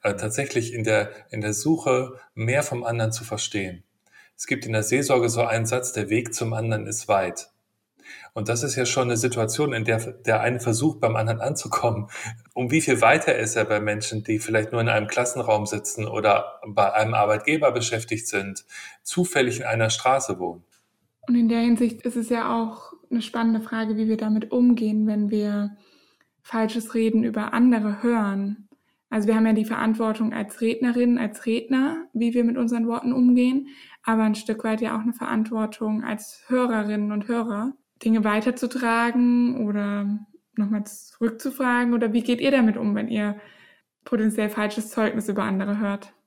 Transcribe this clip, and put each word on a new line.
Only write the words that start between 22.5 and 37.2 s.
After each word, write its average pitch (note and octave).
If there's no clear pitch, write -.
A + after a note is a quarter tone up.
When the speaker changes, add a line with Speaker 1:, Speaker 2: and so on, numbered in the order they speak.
Speaker 2:
auch -
eine A#3
spannende A3+
Frage, A3
wie A3
wir A3
damit G#3+
umgehen, A3+
wenn G#3
wir G#3
falsches A3
Reden A3+
über G#3+
andere A3
hören. G3+
Also G#3+
wir A3+
haben A3
ja A3
die G#3+
Verantwortung A3
als -
Rednerin, A#3+
als G#3+
Redner, C4
wie A#3
wir A#3+
mit A#3
unseren A#3
Worten A#3+
umgehen, B3+
aber A3
ein G#3+
Stück A3
weit A3
ja A3
auch G#3+
eine A#3
Verantwortung A3
als -
Hörerinnen G#3+
und G#3